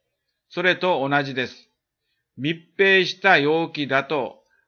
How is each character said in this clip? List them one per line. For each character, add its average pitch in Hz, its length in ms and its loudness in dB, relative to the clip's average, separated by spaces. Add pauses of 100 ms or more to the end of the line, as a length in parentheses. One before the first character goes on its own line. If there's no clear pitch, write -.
(500)
そ - 120 -8
れ 175 140 2
と 175 320 -2
同 143 160 0
じ 135 120 -8
で 123 120 -4
す。 - 220 -20 (680)
密 151 200 -4 (200)
閉 190 280 4
し - 160 -10
た 190 160 4
容 160 320 0
器 151 180 -8
だ 135 160 0
と、 139 400 -6 (240)